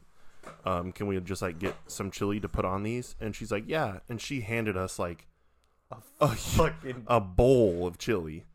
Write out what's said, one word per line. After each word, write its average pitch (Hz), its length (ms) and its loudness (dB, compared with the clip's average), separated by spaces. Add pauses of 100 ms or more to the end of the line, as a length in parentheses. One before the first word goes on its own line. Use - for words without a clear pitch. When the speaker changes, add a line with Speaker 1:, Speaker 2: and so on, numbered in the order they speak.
(640)
Speaker 1:
um, 90 280 -2
can 104 140 -6
we 98 120 0
just, 90 220 -6
like, 85 180 -4
get 92 160 -2 (120)
some 98 220 -6
chili 101 300 -2
to 98 80 -4
put - 160 -2
on 95 200 -2
these?" 120 360 -6
And 110 160 -6
she's 107 160 -10
like, 107 160 -2
"Yeah." 139 400 -2
And 117 140 -8
she 139 200 -6
handed 107 360 -2
us, 92 200 -4
like, 87 300 -6 (640)
Speaker 2:
A 110 60 -14 (240)
Speaker 1:
a 151 60 8
hu-, 117 80 0
Speaker 2:
fucking 139 720 0
Speaker 1:
a 120 120 6
bowl 101 680 6
of 87 120 -4
chili. 85 580 -2